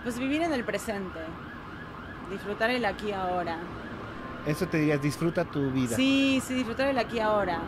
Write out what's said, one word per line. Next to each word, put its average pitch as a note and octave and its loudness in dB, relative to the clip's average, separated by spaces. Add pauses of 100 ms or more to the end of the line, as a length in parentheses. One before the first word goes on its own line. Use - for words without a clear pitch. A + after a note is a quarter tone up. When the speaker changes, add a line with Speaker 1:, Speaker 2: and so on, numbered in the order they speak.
Speaker 1:
Pues A#3+ -4
vivir C4+ 0
en E4 2
el A#3+ 0
presente, G3 -4 (1120)
disfrutar G3+ 0
el B3 2
aquí G3+ 0
y G3+ -2
ahora. F3+ 0 (920)
Speaker 2:
Eso D3+ 0
te E3+ 2
dirías, D3 4
disfruta E3 2
tu C#3 0
vida. B2+ 2
Speaker 1:
Sí, C4+ 6
sí, C4 -2
disfrutar B3+ 0
el C4+ 2
aquí A3+ 0
y A3+ 0
ahora. G3+ 2